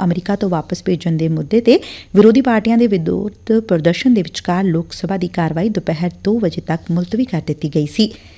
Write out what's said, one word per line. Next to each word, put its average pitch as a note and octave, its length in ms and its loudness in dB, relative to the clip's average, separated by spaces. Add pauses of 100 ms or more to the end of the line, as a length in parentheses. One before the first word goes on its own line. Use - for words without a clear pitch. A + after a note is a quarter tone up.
ਅਮਰੀਕਾ F3 320 -2
ਤੋਂ G3 140 -2
ਵਾਪਸ E3+ 340 -4
ਭੇਜਣ E3 320 -2
ਦੇ D#3+ 120 0
ਮੁੱਦੇ D#3+ 320 0
'ਤੇ A#3 200 4 (340)
ਵਿਰੋਧੀ G#3+ 260 6
ਪਾਰਟੀਆਂ A3+ 380 2
ਦੇ A#3+ 80 4
ਵਿਰੋਧ G3+ 760 0
ਪ੍ਰਦਰਸ਼ਨ F3 540 2
ਦੇ G3+ 80 2
ਵਿਚਕਾਰ F3+ 420 -4
ਲੋਕ E3+ 280 0
ਸਭਾ F#3+ 240 -6
ਦੀ F3+ 120 -2
ਕਾਰਵਾਈ E3 400 -2
ਦੁਪਹਿਰ E3+ 420 -2 (140)
ਦੋ G#3+ 140 2
ਵਜੇ F3+ 280 -2
ਤੱਕ E3 240 -6
ਮੁਲਤਵੀ F3+ 340 -2
ਕਰ E3+ 220 -4
ਦਿੱਤੀ D3 280 -4
ਗਈ D3+ 120 0
ਸੀ। G#3+ 260 0 (260)